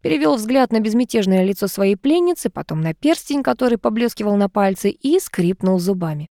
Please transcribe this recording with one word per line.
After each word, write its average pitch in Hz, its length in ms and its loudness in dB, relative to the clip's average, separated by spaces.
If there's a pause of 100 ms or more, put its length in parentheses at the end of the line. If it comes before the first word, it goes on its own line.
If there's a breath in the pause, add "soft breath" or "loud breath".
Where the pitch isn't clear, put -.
перевел 302 360 0
взгляд 240 340 0
на 220 80 2
безмятежное 214 640 2
лицо 196 240 -2
своей 196 300 0
пленницы, 339 520 0
потом - 300 -6
на 160 140 -2
перстень, 285 500 -2
который 247 340 0
поблескивал 214 600 -2
на 202 100 2
пальце, 196 420 0
и 320 300 0
скрипнул 185 580 0
зубами. 170 580 -2